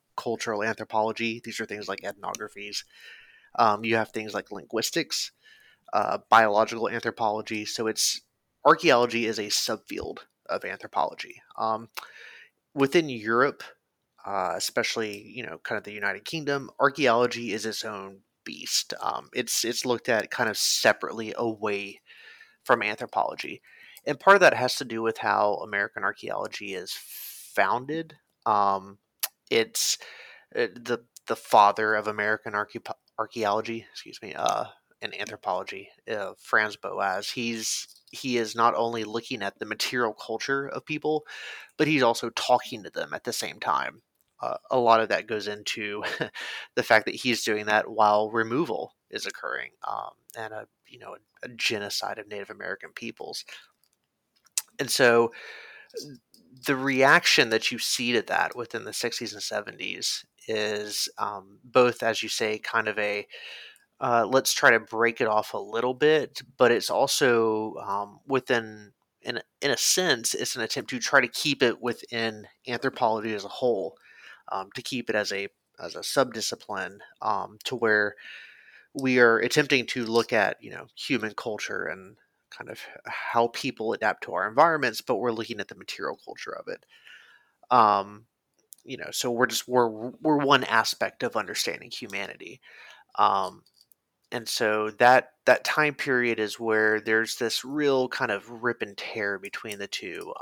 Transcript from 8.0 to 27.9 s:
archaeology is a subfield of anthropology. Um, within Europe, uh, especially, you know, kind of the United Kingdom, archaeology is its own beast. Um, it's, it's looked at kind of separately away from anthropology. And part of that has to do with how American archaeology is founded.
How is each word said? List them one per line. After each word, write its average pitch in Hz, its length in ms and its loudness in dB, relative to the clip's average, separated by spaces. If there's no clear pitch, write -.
archaeology 120 600 6
is 110 140 -2
a 104 80 -4
subfield 95 720 -4
of - 180 -4
anthropology. - 760 -6
Um, 110 320 -2
within 143 360 4
Europe, 117 540 0
uh, 92 300 -2
especially, 107 800 -4
you 117 100 -10
know, 80 200 -12
kind 113 140 -4
of 98 60 -8
the 104 100 -12
United 101 320 -6
Kingdom, 143 440 -4
archaeology 120 720 4
is 107 120 -4
its 110 200 -6
own 98 340 -10
beast. - 560 -6
Um, - 320 -6
it's, - 300 -2
it's 117 220 -2
looked 123 240 -2
at 110 220 0
kind 117 180 0
of 104 80 -4
separately - 800 0
away 101 640 -4
from 117 180 4
anthropology. - 800 -4
And 147 140 -4
part 196 160 8
of 196 60 4
that 151 140 10
has 123 220 0
to 139 80 -6
do 113 160 -6
with 113 180 -2
how 104 360 2
American 101 480 -4
archaeology 101 680 -6
is 92 200 -10
founded. 135 1200 -4